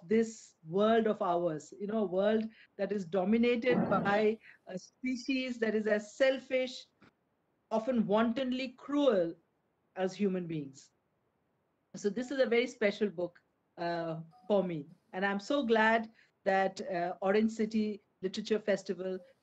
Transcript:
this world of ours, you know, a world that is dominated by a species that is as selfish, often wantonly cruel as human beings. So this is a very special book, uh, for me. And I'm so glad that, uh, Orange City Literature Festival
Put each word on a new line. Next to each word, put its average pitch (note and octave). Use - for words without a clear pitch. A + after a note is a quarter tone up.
this A3+
world G#3+
of G#3
ours, F3
you G3+
know, A3
a F#3+
world A3
that G3
is G3+
dominated A#3
by G#3
a F#3
species B3+
that G#3+
is G#3+
as G#3+
selfish, C4
often A3
wantonly B3
cruel A#3
as F#3
human F#3
beings. D3
So G3+
this B3
is C#4
a B3+
very A#3
special G#3
book, F3
uh, E3
for G3+
me. E3
And F#3+
I'm G3+
so C#4+
glad A3
that, F#3+
uh, F3
Orange G#3+
City G#3+
Literature G#3+
Festival F#3